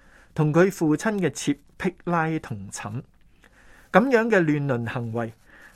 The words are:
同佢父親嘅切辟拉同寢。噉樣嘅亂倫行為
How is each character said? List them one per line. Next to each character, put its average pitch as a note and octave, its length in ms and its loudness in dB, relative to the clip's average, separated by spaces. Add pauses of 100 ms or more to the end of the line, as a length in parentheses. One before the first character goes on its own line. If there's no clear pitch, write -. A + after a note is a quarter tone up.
(340)
同 D3+ 180 0
佢 F3+ 180 6
父 D3+ 260 0
親 A3 200 -2
嘅 F3+ 140 0
切 - 280 -4 (180)
辟 - 180 -4 (100)
拉 E3+ 220 0 (120)
同 G#2 320 -12
寢。 A2 320 -10 (880)
噉 A3+ 160 4
樣 A#3 200 4
嘅 G3+ 140 4
亂 D3+ 240 0
倫 A#2+ 220 -2
行 A#2 240 -6
為 A#2 200 -4 (440)